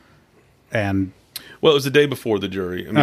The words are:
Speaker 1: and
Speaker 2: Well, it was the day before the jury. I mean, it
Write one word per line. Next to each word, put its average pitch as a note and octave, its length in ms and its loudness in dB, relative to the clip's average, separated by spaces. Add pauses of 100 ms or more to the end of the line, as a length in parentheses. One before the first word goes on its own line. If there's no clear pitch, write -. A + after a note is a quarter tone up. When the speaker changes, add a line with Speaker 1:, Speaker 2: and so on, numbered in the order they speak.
(720)
Speaker 1:
and G2 420 -2 (500)
Speaker 2:
Well, D#3+ 100 6
it - 40 4
was C3 80 0
the C3+ 60 -4
day D3 140 4
before A#2+ 340 -4
the F#2+ 100 -4
jury. F#2 380 -6
I G#2 60 -10
mean, D3 60 2
it - 40 6